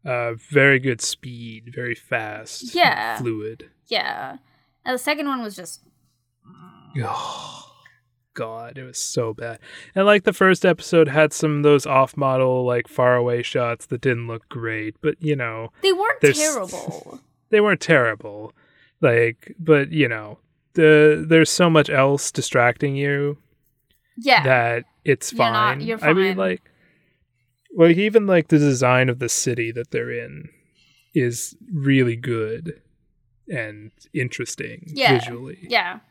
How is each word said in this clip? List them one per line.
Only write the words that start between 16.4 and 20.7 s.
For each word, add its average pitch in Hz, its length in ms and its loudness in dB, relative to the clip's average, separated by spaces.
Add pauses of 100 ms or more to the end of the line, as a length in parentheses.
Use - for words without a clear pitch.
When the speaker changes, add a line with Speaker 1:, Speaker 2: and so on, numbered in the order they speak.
Speaker 1:
<laughs> - 140 -20
They 214 100 4
weren't 208 220 2
terrible. 110 720 0 (480)
Like, 117 580 2
but, 156 320 2
you 151 160 2
know, 107 320 -8 (340)